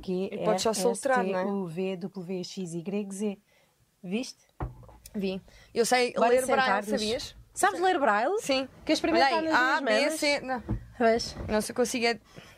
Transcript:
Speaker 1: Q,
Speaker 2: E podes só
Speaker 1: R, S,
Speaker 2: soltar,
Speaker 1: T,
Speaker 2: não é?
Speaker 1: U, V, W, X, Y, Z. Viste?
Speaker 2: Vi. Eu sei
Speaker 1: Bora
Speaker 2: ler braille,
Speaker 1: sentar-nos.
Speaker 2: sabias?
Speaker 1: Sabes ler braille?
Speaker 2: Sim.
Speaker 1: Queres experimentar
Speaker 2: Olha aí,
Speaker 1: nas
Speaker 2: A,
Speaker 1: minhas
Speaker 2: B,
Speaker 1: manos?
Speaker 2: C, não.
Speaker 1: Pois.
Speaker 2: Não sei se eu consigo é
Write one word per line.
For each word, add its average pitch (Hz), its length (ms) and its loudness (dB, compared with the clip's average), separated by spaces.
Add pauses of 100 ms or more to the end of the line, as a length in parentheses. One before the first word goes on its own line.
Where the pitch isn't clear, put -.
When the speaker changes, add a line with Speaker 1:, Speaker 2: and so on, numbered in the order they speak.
Speaker 1:
Q, 190 300 -4
Speaker 2:
E 202 120 -6
podes 185 180 0
só 226 80 2
Speaker 1:
R, 214 80 -2
S, - 40 -2
Speaker 2:
soltar, 247 420 0
Speaker 1:
T, 190 80 -2
Speaker 2:
não 185 60 0
é? 185 60 0
Speaker 1:
U, 196 220 -2
V, 185 300 -4
W, 185 480 -8
X, 180 300 -8
Y, 196 380 -6
Z. 196 260 -4 (640)
Viste? 208 360 -6 (760)
Speaker 2:
Vi. 190 280 -4 (320)
Eu 233 100 2
sei 247 300 2
Speaker 1:
Bora 226 160 4
Speaker 2:
ler 254 160 4
braille, 262 160 2
Speaker 1:
sentar-nos. 208 280 0
Speaker 2:
sabias? 226 460 -2 (160)
Speaker 1:
Sabes 370 280 2
ler 370 200 4
braille? 262 400 2
Speaker 2:
Sim. 262 280 -2 (160)
Speaker 1:
Queres 320 140 2
experimentar 320 340 4
Speaker 2:
Olha 320 60 2
aí, 320 100 0
Speaker 1:
nas 311 120 2
Speaker 2:
A, 277 200 2
Speaker 1:
minhas 226 200 2
Speaker 2:
B, - 60 -
Speaker 1:
manos? 311 140 -2
Speaker 2:
C, 285 200 2
não. 254 220 -4 (340)
Speaker 1:
Pois. 226 400 2 (120)
Speaker 2:
Não 214 120 2
sei - 20 -2
se 220 100 -8
eu - 40 -8
consigo 233 300 0
é 233 120 0 (400)